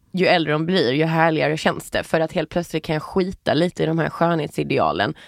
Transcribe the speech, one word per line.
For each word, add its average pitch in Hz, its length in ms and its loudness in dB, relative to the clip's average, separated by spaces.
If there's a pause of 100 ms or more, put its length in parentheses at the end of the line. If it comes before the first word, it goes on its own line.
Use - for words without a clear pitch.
(120)
ju 180 140 0
äldre 156 260 2
de 156 140 0
blir, 165 260 2
ju 151 120 2
härligare 160 520 2
känns - 340 -2
det. - 120 -2
För 165 180 -2
att 160 120 -2
helt 160 180 -4
plötsligt 170 340 -4
kan 156 100 -2
jag 151 80 -2
skita - 520 -2
lite 165 280 0
i 156 40 2
de 160 120 0
här 151 120 -2
skönhetsidealen 143 1040 0 (140)